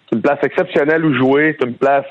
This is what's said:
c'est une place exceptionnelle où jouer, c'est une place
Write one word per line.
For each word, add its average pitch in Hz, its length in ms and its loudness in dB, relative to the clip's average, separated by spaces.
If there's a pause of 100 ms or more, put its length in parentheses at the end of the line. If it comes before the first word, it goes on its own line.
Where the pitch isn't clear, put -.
c'est 120 80 -2
une 104 60 -4
place 143 200 0
exceptionnelle 160 640 0
où 147 100 0
jouer, 139 440 2
c'est 127 80 -2
une 120 100 -6
place 139 340 0